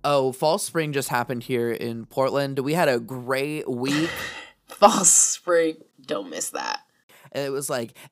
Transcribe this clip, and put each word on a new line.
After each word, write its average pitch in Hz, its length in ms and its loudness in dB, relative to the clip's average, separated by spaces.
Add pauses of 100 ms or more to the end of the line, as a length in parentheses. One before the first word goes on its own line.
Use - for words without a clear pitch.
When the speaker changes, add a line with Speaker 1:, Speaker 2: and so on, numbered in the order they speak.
Speaker 1:
Oh, 135 260 4
fall 165 260 2
spring 156 340 -2
just 135 160 -2
happened 120 320 -2
here 117 300 -2
in 117 340 -6
Portland. 139 540 0
We 143 160 -2
had 170 120 4
a 123 120 2
great 131 680 -4
week. 139 440 -2 (280)
Speaker 2:
<laughs> - 280 -20
Fall 208 360 6
spring. 165 760 2 (220)
Don't 110 300 -8
miss - 220 -8
that. 64 300 -8 (500)
Speaker 1:
And 143 120 -4
it 139 60 -4
was, 139 220 -6
like, 117 260 -6 (140)